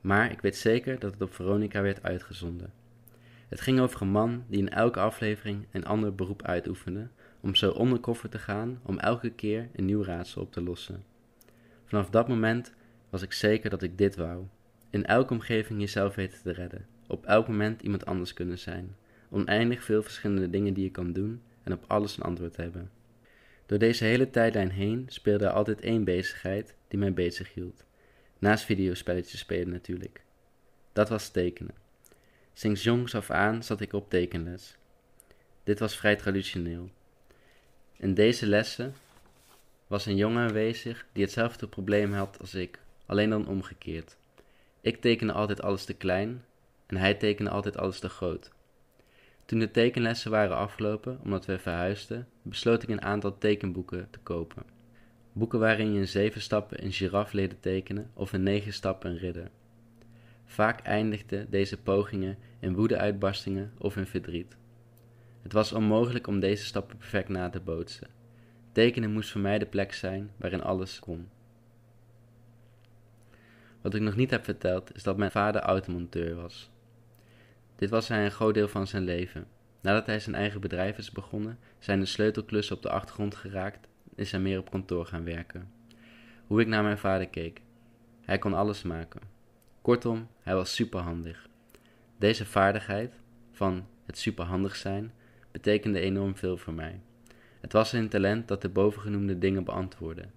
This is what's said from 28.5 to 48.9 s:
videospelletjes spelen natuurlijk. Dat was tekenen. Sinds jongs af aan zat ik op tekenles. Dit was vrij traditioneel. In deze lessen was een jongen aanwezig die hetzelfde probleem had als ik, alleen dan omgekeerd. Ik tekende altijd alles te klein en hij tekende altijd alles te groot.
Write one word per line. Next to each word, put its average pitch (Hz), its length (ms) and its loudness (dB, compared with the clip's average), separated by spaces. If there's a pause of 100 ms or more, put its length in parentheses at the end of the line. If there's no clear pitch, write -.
videospelletjes 92 760 -2
spelen 90 300 -2
natuurlijk. - 540 -8 (680)
Dat 107 160 4
was 107 220 -4
tekenen. 90 440 -2 (800)
Sinds 101 300 -2
jongs 117 320 2
af 104 160 -2
aan 107 320 2
zat 107 180 -4
ik 104 120 -6
op 101 180 -4
tekenles. 90 680 -2 (840)
Dit 101 160 2
was 110 180 -2
vrij 104 200 6
traditioneel. 90 720 -2 (1080)
In 98 180 0
deze 110 320 4
lessen 113 480 0 (920)
was 101 200 -2
een 101 100 2
jongen 117 320 4
aanwezig 117 640 -2
die 104 100 2
hetzelfde 117 460 0
probleem 104 440 2
had 98 280 -4
als - 140 -14
ik, 92 260 -6 (260)
alleen 104 240 2
dan 107 160 0
omgekeerd. 85 720 -8 (640)
Ik 113 200 -2
tekende 113 320 4
altijd 104 300 0
alles 98 220 0
te 101 100 -6
klein 104 500 0 (420)
en 95 100 -4
hij 95 180 4
tekende 104 360 0
altijd 101 260 -2
alles 95 220 -2
te 92 100 -6
groot. - 420 -6 (1000)